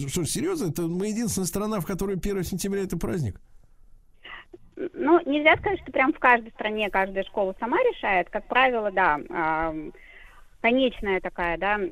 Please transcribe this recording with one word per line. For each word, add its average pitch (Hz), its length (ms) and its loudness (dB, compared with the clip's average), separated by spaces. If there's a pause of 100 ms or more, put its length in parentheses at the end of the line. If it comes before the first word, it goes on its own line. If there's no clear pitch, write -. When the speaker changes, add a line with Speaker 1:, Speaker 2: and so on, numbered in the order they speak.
Speaker 1:
что 170 160 -2
ж, - 60 -2
серьёзно, 285 400 0
это 170 140 -4
мы 180 240 -2
единственная 208 400 -2
страна, 208 320 -2
в 156 60 -4
которой 196 320 -2
первого 196 280 -2
сентября — 196 380 -4
это 175 140 -4
праздник? 156 420 -4 (1500)
Speaker 2:
Ну, 320 320 4
нельзя 302 320 4
сказать, - 240 -2
что - 100 -16
прям 269 220 2
в - 60 -16
каждой 233 320 4
стране 214 380 -4
каждая 190 360 0
школа 190 340 -2
сама 233 200 -2
решает. 196 500 0
Как - 160 -6
правило, 240 460 2
да, 175 280 4 (100)
ам, 160 640 -2 (680)
конечное 233 580 2
такое, 170 380 -4
да, 202 200 0 (140)